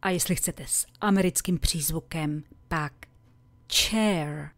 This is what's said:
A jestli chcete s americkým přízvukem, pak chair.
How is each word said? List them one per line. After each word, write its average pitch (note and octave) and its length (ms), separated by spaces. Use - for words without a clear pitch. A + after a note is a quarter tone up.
A G3 80
jestli F3+ 260
chcete - 320
s - 200
americkým F#3 580
přízvukem, D3+ 840
pak D3+ 260
chair. D#3 840